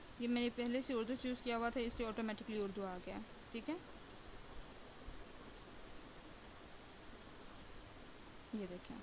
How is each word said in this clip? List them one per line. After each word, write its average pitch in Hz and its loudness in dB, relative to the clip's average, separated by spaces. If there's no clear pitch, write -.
ये 240 4
मैंने 240 8
पहले 240 4
से 254 4
उर्दू 233 6
choose 247 2
किया 233 6
हुआ 233 6
था, 247 4
इसलिए 233 4
automatically 220 2
उर्दू 196 2
आ 185 0
गया, 202 -2
ठीक 226 -2
है। 302 4
ये 208 2
देखें, 180 -4